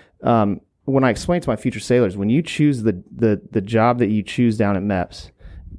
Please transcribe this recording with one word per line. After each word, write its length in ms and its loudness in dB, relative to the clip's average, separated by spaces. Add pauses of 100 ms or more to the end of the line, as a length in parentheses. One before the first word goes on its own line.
(220)
um, 380 2 (240)
when 200 2
I 60 4
explain 300 -2
to 100 -6
my 60 0
future 240 -6
sailors, 360 2
when 140 -2
you 120 2
choose 420 0
the, 180 0 (120)
the, 260 0 (100)
the 100 0
job 380 2
that 100 2
you 140 0
choose 340 0
down 200 0
at 80 -2
meps, 460 -4 (480)